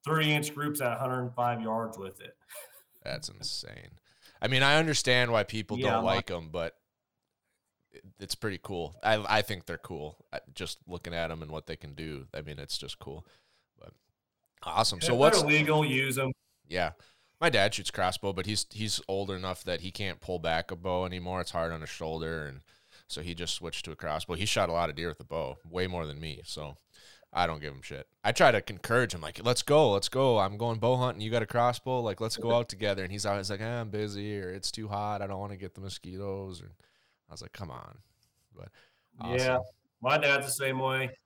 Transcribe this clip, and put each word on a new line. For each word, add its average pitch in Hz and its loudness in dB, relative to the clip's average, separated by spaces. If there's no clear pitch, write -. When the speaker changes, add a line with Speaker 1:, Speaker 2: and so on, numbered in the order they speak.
Speaker 1:
three-inch 151 2
groups 147 -2
at 120 2
a 120 -2
hundred 127 0
five 120 2
yards 110 -2
with 95 -10
it. - -18
<laughs> - -20
Speaker 2:
That's - -6
insane. - -10
I 110 0
mean, 131 6
I 139 10
understand 127 4
why 110 6
people 113 -4
Speaker 1:
Yeah, 123 2
Speaker 2:
don't - 0
Speaker 1:
my 95 4
Speaker 2:
like 98 -2
'em, 82 -6
but 82 -4
it, - -20
it's 98 -6
pretty 101 -6
cool. 85 -6
I, 107 4
I 104 4
think 95 -6
they're 85 -8
cool. 76 -10
I, 69 -8
just - -8
looking 87 -10
at 82 -2
'em 80 -6
and 76 -12
what 78 -10
they 80 -8
can 73 -16
do, 73 -10
I 78 -8
mean, 73 -10
it's 71 -8
just - -10
cool. 76 -14
But - -20
awesome. 92 2
So 123 4
Speaker 1:
If - 4
Speaker 2:
what's 156 8
Speaker 1:
they're 147 2
legal, 151 4
use 131 0
'em. 131 0
Speaker 2:
Yeah. 85 0
My 165 6
dad 104 4
shoots 101 -4
crossbow, 95 0
but 90 -4
he's, 104 -2
he's 107 -2
old 98 0
enough 92 -6
that 87 -2
he 92 -8
can't 95 -6
pull 90 -4
back 82 0
a 92 -6
bow 90 0
anymore. 90 -4
It's 87 -6
hard 82 -2
on 82 -6
his 78 -10
shoulder, 80 -6
and 69 -12
so - -8
he 85 -6
just 82 -4
switched - -8
to 82 -10
a 78 -12
crossbow. 80 -4
He 95 -2
shot 98 4
a 85 0
lot 85 2
of 73 -8
deer 85 -4
with 78 -8
a - -14
bow, 69 -6
way 90 0
more 87 -2
than 73 -8
me, 78 -8
so 73 -10
I 87 4
don't 78 -4
give 73 -8
him 67 -18
shit. 71 -12
I 110 4
try 123 10
to 101 4
encourage 117 0
him, 85 -8
like, - -10
"Let's 120 2
go, 143 8
let's 98 2
go. 127 4
I'm 101 2
going 113 -2
bow 123 4
hunting. 117 -2
You 110 -4
got 117 2
a 104 -2
crossbow? 123 0
Like, 104 -2
let's 110 -2
go 117 2
out 120 2
together." 98 -2
And 92 -6
he's 101 -4
always 101 0
like, 98 -4
"Eh, 117 -4
I'm 110 -6
busy," 104 -4
or, 90 -6
"It's 98 -4
too 110 -8
hot. 101 -2
I 98 -4
don't 98 -6
wanna 101 -8
get 92 -10
the 98 -14
mosquitoes." 95 -8
And 92 -18
I 80 -18
was - -16
like, - -18
"Come 90 -12
on." 50 -16
But 90 -16
Speaker 1:
Yeah, 127 2
Speaker 2:
awesome. 127 0
Speaker 1:
my 139 2
dad's 139 2
the - -4
same 135 -2
way. 131 0